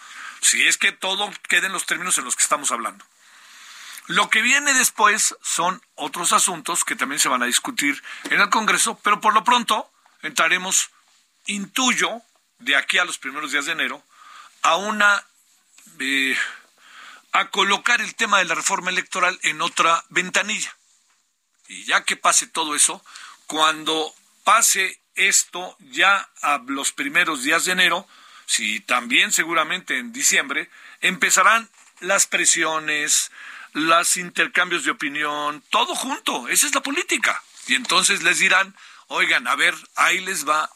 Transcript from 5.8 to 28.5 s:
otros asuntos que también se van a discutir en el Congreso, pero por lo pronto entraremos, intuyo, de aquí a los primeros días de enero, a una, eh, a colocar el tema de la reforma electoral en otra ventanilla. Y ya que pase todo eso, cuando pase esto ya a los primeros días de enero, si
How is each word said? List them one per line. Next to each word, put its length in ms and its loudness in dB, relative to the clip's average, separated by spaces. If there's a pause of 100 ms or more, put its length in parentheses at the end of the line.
otros 360 -4
asuntos 540 0
que 100 -4
también 240 -4
se 80 2
van 160 0
a 20 0
discutir 560 -2 (280)
en 100 2
el 100 4
Congreso, 540 0
pero 160 2
por 140 4
lo 100 4
pronto 480 0 (300)
entraremos, 680 0 (540)
intuyo, 760 -2 (380)
de 180 0
aquí 220 0
a 40 2
los 140 -4
primeros 340 -8
días 140 -2
de 80 -4
enero, 280 -6 (600)
a 160 4
una, 480 2 (760)
eh, 400 0 (920)
a 160 0
colocar 500 2
el 160 -6
tema 220 2
de 80 4
la 100 -2
reforma 360 -2
electoral 520 0
en 180 -2
otra 460 0
ventanilla. 680 -4 (920)
Y 160 -16
ya 220 0
que 100 -2
pase 320 2
todo 280 -4
eso, 280 0 (420)
cuando 680 0 (300)
pase 560 2 (140)
esto 640 0
ya 500 0 (140)
a 220 0
los 280 -4
primeros 500 -2
días 220 2
de 80 0
enero, 340 0 (380)
si 340 -4